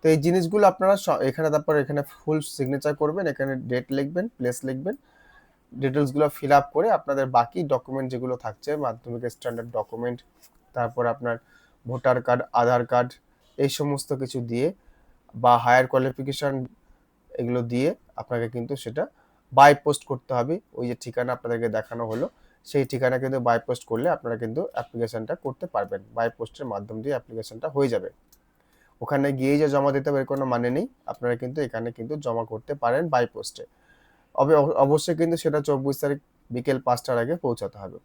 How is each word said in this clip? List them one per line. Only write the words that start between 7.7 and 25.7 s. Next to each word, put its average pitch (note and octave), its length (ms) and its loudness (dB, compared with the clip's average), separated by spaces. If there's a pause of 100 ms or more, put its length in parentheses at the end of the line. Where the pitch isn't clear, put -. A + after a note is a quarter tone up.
ডকুমেন্ট C3 400 -4
যেগুলো B2+ 220 -4 (100)
থাকছে, A2 260 -8 (140)
মাধ্যমিক A#2+ 380 -6 (120)
স্ট্যান্ডার্ড A#2 420 -8
ডকুমেন্ট, A#2+ 400 -6 (580)
তারপর A#2+ 280 -2 (100)
আপনার A#2 220 -4 (540)
ভোটার B2+ 280 2 (100)
কার্ড, B2 140 4 (200)
আধার B2 300 4
কার্ড, B2 180 2 (540)
এই C#3 60 2 (100)
সমস্ত C#3+ 300 -4 (120)
কিছু C3 180 -6 (120)
দিয়ে A#2+ 160 0 (760)
বা A#2+ 100 10 (100)
হায়ার B2 280 8
কোয়ালিফিকেশন C3+ 600 -2 (880)
এগুলো B2 200 0 (100)
দিয়ে C3 180 2 (320)
আপনাকে A#2 340 -4
কিন্তু A#2+ 280 -6
সেটা C3+ 200 -4 (500)
by C#3 180 12 (120)
post D3 260 0
করতে C3 280 -6
হবে। B2+ 180 0 (220)
ওই B2 120 -4
যে A#2+ 140 -4
ঠিকানা B2 320 -4
আপনাদেরকে A#2 320 -4 (100)
দেখানো A#2 340 -6
হলো, A#2+ 140 -2 (440)
সেই C#3 220 0
ঠিকানা C3 320 0
কিন্তু C3+ 140 -2 (100)
by A#2 100 4 (100)
post B2 220 -4
করলে A#2 260 0
আপনারা A#2 280 -6
কিন্তু A2+ 180 -6 (140)
অ্যাপ্লিকেশনটা A#2 580 -6 (120)
করতে C3+ 280 -8